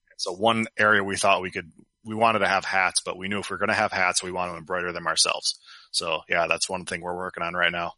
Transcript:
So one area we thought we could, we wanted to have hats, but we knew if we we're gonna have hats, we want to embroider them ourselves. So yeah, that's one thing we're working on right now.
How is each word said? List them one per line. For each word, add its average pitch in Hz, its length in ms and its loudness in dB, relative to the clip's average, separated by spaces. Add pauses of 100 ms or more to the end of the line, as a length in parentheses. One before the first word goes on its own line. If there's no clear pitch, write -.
(180)
So 92 160 -4
one 110 340 2 (100)
area 107 260 6
we 98 120 -2
thought 92 260 4
we 92 80 -4
could, 87 220 -10 (320)
we 110 100 -8
wanted 110 260 4
to 95 80 4
have 95 180 2
hats, 92 380 2
but 92 140 -6
we 92 120 -8
knew 104 100 -2
if 90 100 -8
we 98 60 -6
we're - 40 -8
gonna 104 140 2
have 101 200 2
hats, 90 280 2
we 90 100 -6
want 90 200 -2
to 85 60 -8
embroider 87 340 -4
them 85 160 -6
ourselves. - 500 0 (320)
So 80 300 -2 (100)
yeah, 85 180 4
that's 85 220 -2
one 90 160 -6
thing 87 160 -6
we're 87 160 -6
working 90 260 -8
on 85 120 -4
right 87 160 2
now. 85 260 -4